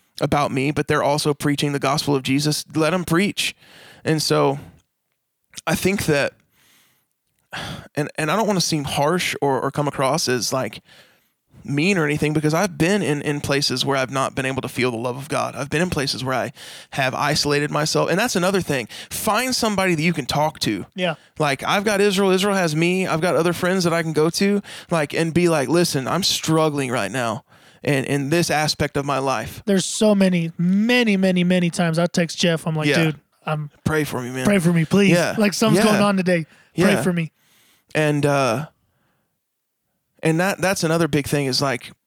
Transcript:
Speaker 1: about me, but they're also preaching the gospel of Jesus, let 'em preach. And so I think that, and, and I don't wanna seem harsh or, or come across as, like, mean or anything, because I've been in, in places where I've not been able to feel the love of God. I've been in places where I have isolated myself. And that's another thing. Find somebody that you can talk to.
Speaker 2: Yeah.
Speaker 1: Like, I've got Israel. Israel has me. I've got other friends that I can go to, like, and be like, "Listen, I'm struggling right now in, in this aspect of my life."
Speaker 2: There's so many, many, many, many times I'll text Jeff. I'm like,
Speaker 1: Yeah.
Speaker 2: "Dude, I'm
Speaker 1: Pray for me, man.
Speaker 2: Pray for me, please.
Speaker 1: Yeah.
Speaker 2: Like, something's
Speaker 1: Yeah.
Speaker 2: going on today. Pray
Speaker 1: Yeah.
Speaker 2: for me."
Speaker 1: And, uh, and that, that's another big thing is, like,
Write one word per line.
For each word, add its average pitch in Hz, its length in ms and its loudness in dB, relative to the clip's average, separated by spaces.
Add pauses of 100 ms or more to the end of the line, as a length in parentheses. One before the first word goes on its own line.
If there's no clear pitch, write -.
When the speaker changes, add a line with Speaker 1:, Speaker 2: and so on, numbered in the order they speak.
(200)
Speaker 1:
about 147 320 0
me, 135 180 0
but 147 180 -2
they're 151 140 2
also 147 320 0
preaching 147 380 -2
the 143 60 -4
gospel 139 380 0
of 131 60 -2
Jesus, 143 420 0 (100)
let 160 200 2
'em 180 100 -2
preach. - 500 0 (500)
And 151 180 0
so 147 360 0 (1080)
I 165 80 0
think 190 320 0
that, 143 260 0 (1600)
and, 147 220 -2
and 151 140 -4
I 185 60 0
don't 214 100 0
wanna 196 160 2
seem 151 220 -2
harsh 156 580 -2
or, 135 180 0
or - 100 -2
come 143 160 -2
across 139 420 0
as, 123 240 -2
like, 127 300 -6 (840)
mean 156 320 0
or 160 80 2
anything, 151 280 0
because 151 220 0
I've 170 220 -2
been 180 260 2
in, 147 200 -2
in 147 180 -4
places 139 440 -2
where 139 120 0
I've 131 140 -2
not 135 240 -2
been 131 120 -4
able 131 160 -4
to 139 60 -8
feel 123 220 -2
the 117 60 -4
love 123 200 -6
of 131 120 -14
God. 123 260 -4
I've 139 160 -8
been 151 120 -2
in 180 80 0
places - 340 -4
where 131 100 -4
I 117 180 -4 (380)
have 131 240 -2
isolated 147 560 0
myself. 151 400 0
And 175 80 0
that's 240 160 -2
another 190 260 0
thing. 135 280 -4 (220)
Find 240 440 -2
somebody 190 400 0
that 151 80 0
you 175 100 2
can 143 140 -6
talk 151 340 -2
to. 101 260 -2 (100)
Speaker 2:
Yeah. 180 180 -2 (240)
Speaker 1:
Like, 143 240 0
I've 196 220 0
got 208 160 0
Israel. 196 320 4
Israel 196 240 2
has 170 180 0
me. 180 320 0
I've 156 140 -2
got 165 160 2
other 165 160 2
friends 180 320 0
that 165 80 2
I 165 100 0
can 160 100 -4
go 151 180 2
to, 202 300 2 (300)
like, 156 240 0
and 165 180 0
be 170 160 4
like, 147 200 2
"Listen, 147 400 2
I'm 170 160 0
struggling 151 640 0
right 104 220 -2
now 117 320 -2 (400)
in, 139 220 0
in 139 240 -2
this 165 200 2
aspect 151 460 -2
of 139 100 0
my 139 140 0
life." 127 440 -4
Speaker 2:
There's 196 200 2
so 214 320 2
many, 180 420 2
many, 208 580 2
many, 185 280 2
many 180 260 2
times 165 260 0
I'll 170 120 2
text 170 300 -2
Jeff. 165 280 0
I'm 160 80 -2
like, 156 140 0
Speaker 1:
Yeah. 160 160 4
Speaker 2:
"Dude, 151 160 -2 (260)
I'm 151 240 -4 (140)
Speaker 1:
Pray 156 180 2
for 127 180 -4
me, 123 100 -6
man. 131 160 -4
Speaker 2:
Pray 202 120 4
for 175 140 4
me, 165 120 4
please. 196 260 4
Speaker 1:
Yeah. 160 280 2
Speaker 2:
Like, 208 160 2
something's 214 300 4
Speaker 1:
Yeah. 214 80 6
Speaker 2:
going 196 100 4
on 202 140 4
today. 175 300 0 (300)
Pray 190 180 4
Speaker 1:
Yeah. - 80 0
Speaker 2:
for 180 100 0
me." 165 180 -4 (640)
Speaker 1:
And, 147 320 2
uh, 139 400 0 (1600)
and 160 140 2
that, 190 220 0
that's 185 240 0
another 165 240 2
big 143 180 -2
thing 143 200 0
is, 127 140 -2
like, 135 300 -4 (160)